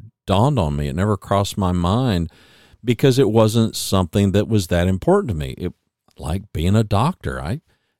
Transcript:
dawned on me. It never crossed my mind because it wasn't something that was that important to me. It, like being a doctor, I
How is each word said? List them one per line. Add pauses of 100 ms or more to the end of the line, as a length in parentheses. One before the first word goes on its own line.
(260)
dawned
on
me.
It
never
crossed
my
mind (520)
because
it
wasn't
something
that
was
that
important
to
me.
It, (440)
like
being
a
doctor,
I (380)